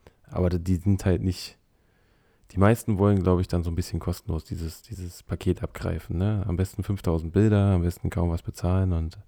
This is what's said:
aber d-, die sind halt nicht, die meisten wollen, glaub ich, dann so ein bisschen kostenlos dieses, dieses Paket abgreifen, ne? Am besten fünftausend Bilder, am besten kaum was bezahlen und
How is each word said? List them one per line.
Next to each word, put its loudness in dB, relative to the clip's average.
aber 0
d-, 0
die 0
sind 0
halt 2
nicht, -6
die -4
meisten 4
wollen, 4
glaub 4
ich, -2
dann -2
so -2
ein -4
bisschen -4
kostenlos -6
dieses, -10
dieses -16
Paket -2
abgreifen, -6
ne? 0
Am -2
besten -2
fünftausend -2
Bilder, 4
am 2
besten -2
kaum 0
was -2
bezahlen 0
und -4